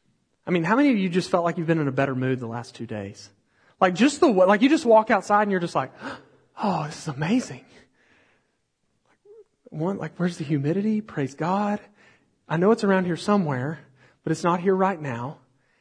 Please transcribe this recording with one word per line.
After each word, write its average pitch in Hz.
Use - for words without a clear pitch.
I -
mean, 175
how 208
many 285
of 233
you 190
just 175
felt 175
like 170
you've 160
been 160
in 143
a 131
better 139
mood 127
the 120
last 117
two 117
days? 101
Like, 185
just 269
the 320
wa-, 185
like, 202
you 269
just 311
walk 220
outside 208
and 202
you're 185
just 170
like, 135
<gasps> -
"Oh, 165
this -
is -
amazing." 156
One, 175
like, 160
"Where's 175
the 156
humidity? 180
Praise 139
God. 202
I 151
know 185
it's 226
around 190
here 170
somewhere, 151
but 160
it's 156
not 175
here 190
right 185
now." 135